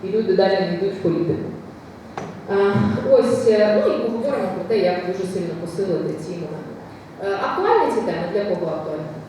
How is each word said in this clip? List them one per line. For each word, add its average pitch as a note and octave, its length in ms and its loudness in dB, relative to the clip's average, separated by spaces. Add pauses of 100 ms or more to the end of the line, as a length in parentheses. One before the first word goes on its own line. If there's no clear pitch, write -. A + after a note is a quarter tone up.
І G3+ 80 0
люди F#3+ 200 4
далі F#3 240 6
не F3 140 0
йдуть F#3+ 240 -2
в - 40 -10
політику. E3 460 0 (1040)
Е, G3+ 200 4 (400)
ось, A#4+ 360 6
е, G#3 380 6
ну, - 60 4
і - 60 0
поговоримо A3+ 560 -2
про F3+ 140 -6
те, A3 100 2
як F3+ 180 2 (100)
дуже F#3+ 260 -4
сильно E3+ 280 -4
посилити E3+ 500 -2 (140)
ці F3 60 -8
моменти. E3 420 -8 (520)
Е, G4 220 -2
актуальні G#4 480 2
ці G#3+ 60 2
теми? E3 320 -2
Для G3+ 120 0
кого F3 220 -2 (100)
актуальні? D#3 360 -6 (160)